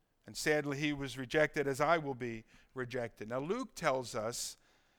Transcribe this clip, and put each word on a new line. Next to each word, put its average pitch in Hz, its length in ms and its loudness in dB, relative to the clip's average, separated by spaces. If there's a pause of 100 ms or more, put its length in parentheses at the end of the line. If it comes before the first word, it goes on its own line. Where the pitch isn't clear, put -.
(240)
And 107 120 -12
sadly, 147 420 2
he 147 140 0
was 135 260 -6
rejected 143 480 2
as 135 140 0
I 160 180 6
will 139 160 -2
be 117 300 -6 (280)
rejected." 120 560 -4
Now, 127 120 -2
Luke 214 340 -4
tells 131 400 0
us 113 420 -4 (420)